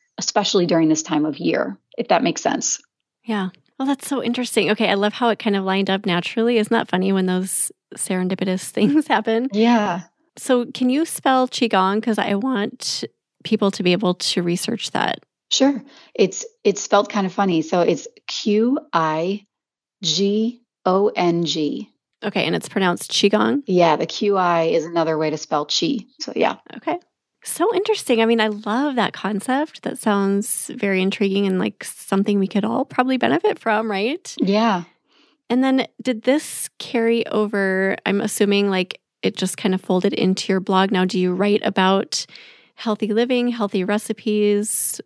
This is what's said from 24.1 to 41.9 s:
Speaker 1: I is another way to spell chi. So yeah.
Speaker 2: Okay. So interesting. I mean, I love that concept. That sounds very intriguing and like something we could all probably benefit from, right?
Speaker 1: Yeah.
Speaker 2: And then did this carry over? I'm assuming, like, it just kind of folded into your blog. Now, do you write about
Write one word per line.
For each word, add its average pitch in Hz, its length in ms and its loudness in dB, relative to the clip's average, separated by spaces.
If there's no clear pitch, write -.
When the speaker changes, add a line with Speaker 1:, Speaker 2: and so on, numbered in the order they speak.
Speaker 1:
I 175 280 2
is 160 200 2
another 160 320 0
way 156 140 0
to 156 80 -2
spell 151 260 -4
chi. - 360 -2
So - 160 -10
yeah. - 200 0
Speaker 2:
Okay. 330 220 -6
So - 320 0
interesting. 381 460 0
I 226 60 4
mean, 226 160 4
I 220 60 0
love 220 480 -4
that 214 180 0
concept. 254 680 -4
That - 140 -6
sounds 202 800 0
very 196 260 -2
intriguing 196 460 0
and 185 120 0
like 202 240 -4
something 202 560 0
we 196 80 2
could 196 200 -2
all 240 180 -2
probably 254 320 0
benefit 254 420 0
from, 220 320 -2
right? 214 480 -4
Speaker 1:
Yeah. 202 460 0
Speaker 2:
And 247 160 2
then 262 220 2
did 240 220 -4
this - 440 0
carry 233 480 0
over? 196 800 0
I'm 196 160 0
assuming, 202 480 2
like, 185 320 -2
it 190 140 -2
just - 200 -2
kind 190 180 0
of 185 60 -2
folded 185 320 0
into 185 400 0
your 190 80 0
blog. 190 320 2
Now, 185 140 2
do 180 120 -2
you 180 160 2
write 208 300 2
about 190 600 0